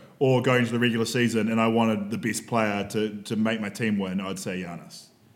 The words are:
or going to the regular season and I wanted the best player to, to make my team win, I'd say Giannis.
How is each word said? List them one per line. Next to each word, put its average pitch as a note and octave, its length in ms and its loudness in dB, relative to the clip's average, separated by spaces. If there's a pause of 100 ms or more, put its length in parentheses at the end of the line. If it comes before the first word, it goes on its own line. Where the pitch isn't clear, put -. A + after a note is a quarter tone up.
(180)
or C3 240 4
going B2 240 4
to A2+ 60 -6
the A#2+ 60 0
regular A#2 280 2
season A2+ 440 2
and A2+ 100 2
I A2+ 80 4
wanted A2 420 2
the A2 80 -4
best G#2+ 280 -4
player G#2 440 0
to, G#2+ 320 -2
to A2 140 -6
make A2 240 0
my G2+ 100 -6
team G#2+ 280 -2
win, F#2+ 220 -4
I'd F#2+ 180 -6
say F#2 240 -6
Giannis. E2+ 440 -14 (300)